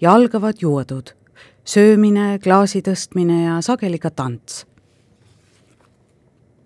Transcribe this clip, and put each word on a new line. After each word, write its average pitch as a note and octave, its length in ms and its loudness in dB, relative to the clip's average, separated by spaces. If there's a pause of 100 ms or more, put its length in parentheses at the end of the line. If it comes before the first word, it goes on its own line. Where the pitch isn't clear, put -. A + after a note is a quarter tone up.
ja F3 120 4
algavad A3 480 0
juodud. C3+ 500 -6 (540)
Söömine, G#3 760 2
klaasi G3 380 2
tõstmine F3 600 -2
ja E3 180 -2
sageli G3 380 -4
ka E3 100 -6
tants. B2+ 560 -12 (2000)